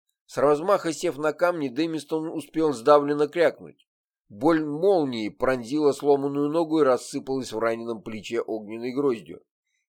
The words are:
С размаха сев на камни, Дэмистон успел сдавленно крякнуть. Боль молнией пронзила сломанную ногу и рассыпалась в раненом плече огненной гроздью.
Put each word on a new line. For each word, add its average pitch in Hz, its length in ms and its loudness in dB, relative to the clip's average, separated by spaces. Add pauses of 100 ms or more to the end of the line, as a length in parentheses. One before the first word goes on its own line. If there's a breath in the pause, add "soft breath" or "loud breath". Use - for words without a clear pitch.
(260)
С - 120 -12
размаха 160 540 2
сев 151 260 -4
на 151 140 -2
камни, 160 380 0
Дэмистон 160 600 -4
успел 156 440 -2
сдавленно 147 540 4
крякнуть. 139 600 -2 (400)
Боль 156 380 2
молнией 147 640 0
пронзила 131 640 0
сломанную 143 560 2
ногу 160 320 0
и - 20 6
рассыпалась 131 680 -2
в 110 60 -4
раненом 113 420 -4
плече 113 400 -6
огненной 110 500 -8
гроздью. 120 500 -4 (480)